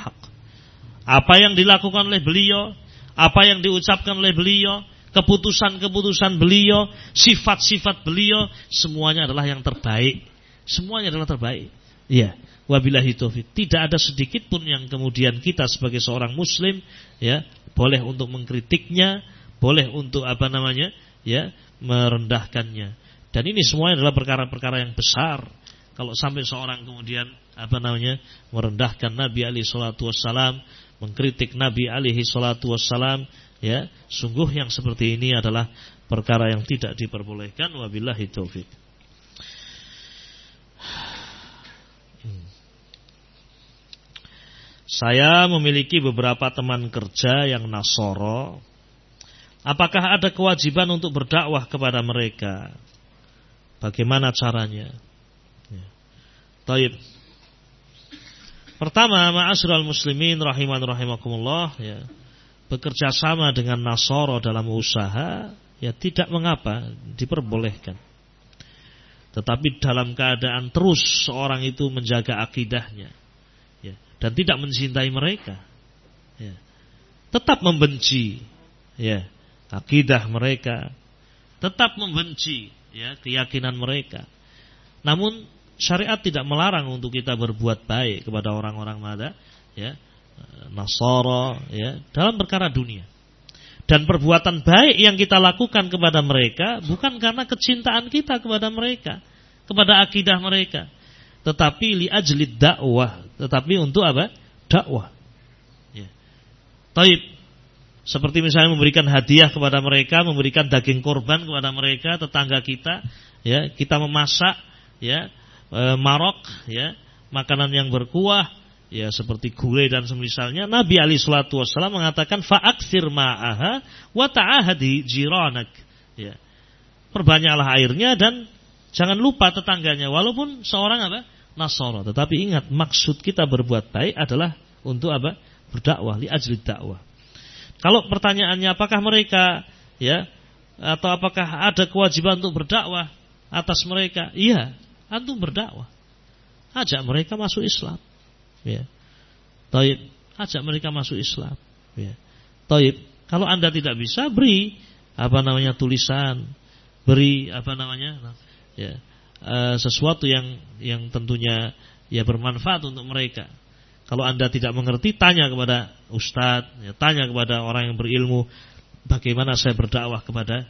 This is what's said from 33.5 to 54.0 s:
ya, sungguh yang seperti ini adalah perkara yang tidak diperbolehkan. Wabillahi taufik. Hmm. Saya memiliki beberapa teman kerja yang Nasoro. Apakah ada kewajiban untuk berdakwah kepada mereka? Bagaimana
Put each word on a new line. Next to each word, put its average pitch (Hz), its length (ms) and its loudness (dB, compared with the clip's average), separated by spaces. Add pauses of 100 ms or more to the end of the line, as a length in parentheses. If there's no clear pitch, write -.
ya, 120 320 -4 (160)
sungguh 131 480 -2
yang 135 160 -4
seperti 117 480 -2
ini 127 160 0
adalah 113 320 0 (400)
perkara 113 480 2
yang 107 80 -4
tidak 120 320 -6
diperbolehkan. 104 800 -10
Wabillahi 110 560 -8
taufik. 90 400 -10 (3500)
Hmm. 98 240 -14 (2500)
Saya 147 640 4
memiliki 147 560 2
beberapa 123 480 0
teman 123 400 -4
kerja 127 560 0
yang 120 160 -4
Nasoro. 107 960 -4 (1040)
Apakah 180 560 0
ada 190 80 2
kewajiban 180 640 0
untuk 165 240 -4
berdakwah 147 480 -2
kepada 127 400 -2
mereka? 110 640 -6 (1120)
Bagaimana 120 560 0